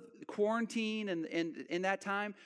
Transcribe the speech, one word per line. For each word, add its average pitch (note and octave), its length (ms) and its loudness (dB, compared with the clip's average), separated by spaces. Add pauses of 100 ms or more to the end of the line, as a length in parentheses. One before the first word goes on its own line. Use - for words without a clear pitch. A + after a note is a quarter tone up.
(280)
quarantine A3 800 2
and, E3 180 0
and E3 300 0 (140)
in F3 120 0
that F#3+ 180 2
time, G3+ 460 -2